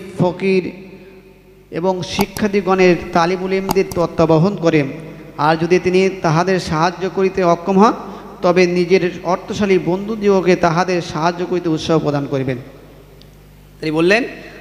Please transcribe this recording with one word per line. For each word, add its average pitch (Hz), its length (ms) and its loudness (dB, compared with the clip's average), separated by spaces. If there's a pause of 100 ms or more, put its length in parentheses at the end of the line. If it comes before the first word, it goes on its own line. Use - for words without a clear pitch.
(200)
ফকির 185 520 0 (1000)
এবং 180 320 -2
শিক্ষার্থীগণের 190 920 2 (180)
তালিম 180 300 0
উলিমদের 190 420 0 (100)
তত্ত্বাবধান 165 600 2
করেন, 156 320 2 (500)
আর 156 180 2
যদি 170 240 2
তিনি 185 300 2
তাহাদের 180 500 0
সাহায্য 170 500 -2
করিতে 190 340 0
অক্ষম 175 360 2
হন, 233 140 6 (480)
তবে 180 240 4
নিজের 175 580 2
অর্থশালী 185 560 0
বন্ধুদিগকে 190 760 0
তাহাদের 175 460 0
সাহায্য 170 440 -4
করিতে 175 240 -4
উৎসাহ 160 300 0
প্রদান 143 260 -2
করিবেন। 131 320 -4 (1200)
তিনি 156 120 -6
বললেন 180 320 2 (380)